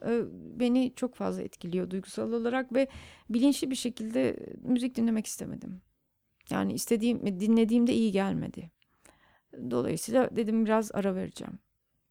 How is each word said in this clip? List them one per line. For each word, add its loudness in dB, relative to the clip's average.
e, 0
beni 4
çok -4
fazla -4
etkiliyor -4
duygusal -4
olarak -2
ve 4
bilinçli 4
bir -2
şekilde -2
müzik 0
dinlemek 0
istemedim. -10
Yani 0
istediğim, 0
dinlediğimde 6
iyi 4
gelmedi. -2
Dolayısıyla 2
dedim 2
biraz 2
ara 0
vereceğim. -8